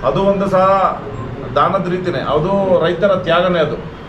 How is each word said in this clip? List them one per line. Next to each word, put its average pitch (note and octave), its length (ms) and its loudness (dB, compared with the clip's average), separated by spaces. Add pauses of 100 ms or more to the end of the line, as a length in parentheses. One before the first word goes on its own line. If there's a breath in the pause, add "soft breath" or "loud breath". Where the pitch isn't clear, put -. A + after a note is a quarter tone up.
ಅದು C#3+ 200 0
ಒಂದು G3 260 2
ಸಹ F#3+ 520 2 (540)
ದಾನದ F3 340 2
ರೀತಿನೇ, F3 300 -2
ಅದು F3+ 680 0
ರೈತರ F3+ 300 2
ತ್ಯಾಗನೇ F3 440 0
ಅದು. - 500 -4